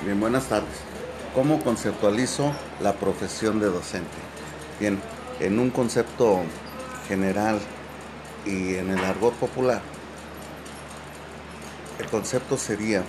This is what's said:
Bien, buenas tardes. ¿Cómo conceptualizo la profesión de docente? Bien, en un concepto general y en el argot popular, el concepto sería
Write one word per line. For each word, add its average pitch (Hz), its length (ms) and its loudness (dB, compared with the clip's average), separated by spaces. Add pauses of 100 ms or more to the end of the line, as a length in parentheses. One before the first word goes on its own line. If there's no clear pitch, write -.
Bien, 101 160 2
buenas 120 260 4
tardes. - 340 0 (560)
¿Cómo 147 240 6
conceptualizo 117 920 2 (300)
la 101 120 6
profesión 101 680 2
de 104 80 4
docente? 87 500 -2 (640)
Bien, 101 200 2 (400)
en 98 180 4
un 123 140 4
concepto 117 720 4 (680)
general 101 520 4 (880)
y 92 300 0
en 92 160 -2
el 92 120 2
argot 95 320 2
popular, 123 460 0 (2250)
el 113 80 -4
concepto 127 500 0
sería 107 520 2